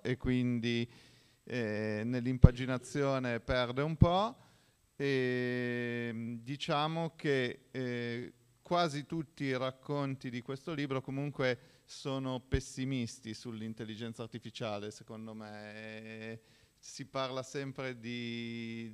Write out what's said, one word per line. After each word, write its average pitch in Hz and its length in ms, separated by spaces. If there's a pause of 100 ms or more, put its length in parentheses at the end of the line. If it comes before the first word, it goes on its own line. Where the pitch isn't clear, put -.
e 131 160
quindi, 120 680 (580)
eh, 107 600
nell'impaginazione 127 1400
perde 127 400
un 156 160
po'. 190 400 (600)
E, 120 1500
diciamo 156 760
che, 131 440 (100)
eh, 120 640 (280)
quasi 160 460
tutti 160 380
i 131 120
racconti 135 760
di 120 120
questo 139 320
libro 139 260
comunque 135 580 (280)
sono 131 600
pessimisti 131 880
sull'intelligenza 110 880
artificiale, 107 680
secondo 110 420
me, 110 1080 (440)
si 139 220
parla 131 360
sempre 135 560
di, 117 960